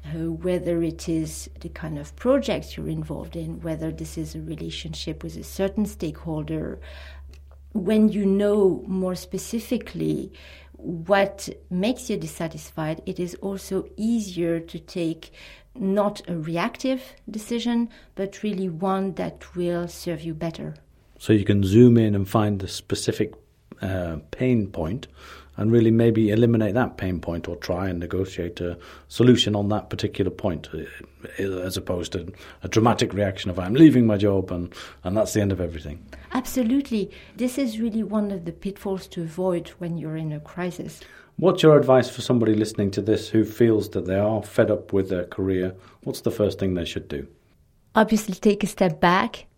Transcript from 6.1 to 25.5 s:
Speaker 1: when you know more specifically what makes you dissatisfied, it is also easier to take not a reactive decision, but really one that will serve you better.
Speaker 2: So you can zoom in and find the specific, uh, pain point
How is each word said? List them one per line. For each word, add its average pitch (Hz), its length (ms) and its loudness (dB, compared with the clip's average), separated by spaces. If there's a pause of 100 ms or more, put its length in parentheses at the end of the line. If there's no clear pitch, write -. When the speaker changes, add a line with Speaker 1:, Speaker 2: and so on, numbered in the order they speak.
Speaker 1:
when 214 360 4
you 196 160 -2
know 196 640 4
more 185 280 -2
specifically 185 1160 -4 (460)
what 190 720 0 (200)
makes 196 400 -4
you 208 80 -2
dissatisfied, 160 880 -8
it 185 140 -8
is 175 160 -6
also 190 600 -6
easier 185 640 -2
to 165 200 -12
take 160 520 -6 (440)
not 202 520 0
a 175 80 -4
reactive 180 680 -4 (260)
decision, 233 600 -2 (260)
but 196 260 -6
really 190 280 -2
one 190 440 -2
that - 420 -10
will 175 320 -2
serve 170 340 -8
you 165 120 -8
better. 156 420 -8 (440)
Speaker 2:
So - 140 4
you 104 120 4
can 101 180 4
zoom 120 340 10
in 110 180 4
and 98 120 -2
find 104 320 0
the 92 80 -8
specific, - 680 -4 (480)
uh, 90 360 -4 (140)
pain 120 360 0
point 92 400 -6 (500)